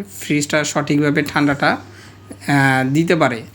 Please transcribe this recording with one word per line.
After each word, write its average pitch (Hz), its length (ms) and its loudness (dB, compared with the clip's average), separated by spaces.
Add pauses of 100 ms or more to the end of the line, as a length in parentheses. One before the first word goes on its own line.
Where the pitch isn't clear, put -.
(200)
ফ্রিজটা 147 440 0
সঠিকভাবে 147 640 0
ঠান্ডাটা, 147 440 0
আহ, - 1200 -2
দিতে 165 220 2
পারে 123 260 0 (140)